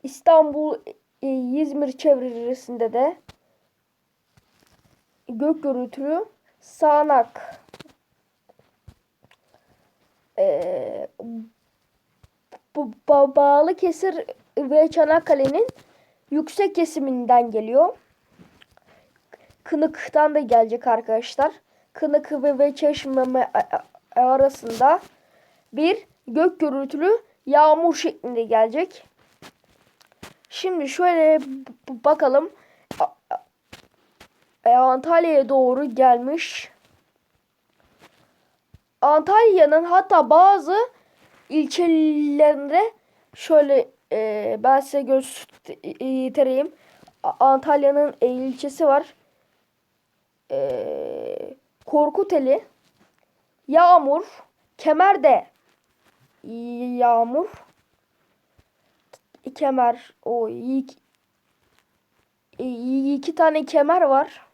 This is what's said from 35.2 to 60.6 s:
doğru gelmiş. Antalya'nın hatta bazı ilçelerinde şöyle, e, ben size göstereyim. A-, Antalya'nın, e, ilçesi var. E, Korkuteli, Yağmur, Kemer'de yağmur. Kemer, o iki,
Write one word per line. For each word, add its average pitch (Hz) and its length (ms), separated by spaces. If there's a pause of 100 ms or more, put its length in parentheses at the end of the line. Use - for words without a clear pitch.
doğru 262 360
gelmiş. 254 840 (2250)
Antalya'nın 320 840
hatta 349 460
bazı 359 460 (760)
ilçelerinde 302 1400 (420)
şöyle, 285 540 (220)
e, 214 480
ben 262 200
size 277 220
göstereyim. 262 1700 (520)
A-, - 220
Antalya'nın, 285 760
e, 247 60
ilçesi 269 600
var. 285 280 (1400)
E, 73 1040 (300)
Korkuteli, 302 800 (1000)
Yağmur, 330 760 (340)
Kemer'de 302 680 (1500)
yağmur. 240 520 (2000)
Kemer, 254 580 (120)
o 226 240
iki, 262 460 (1600)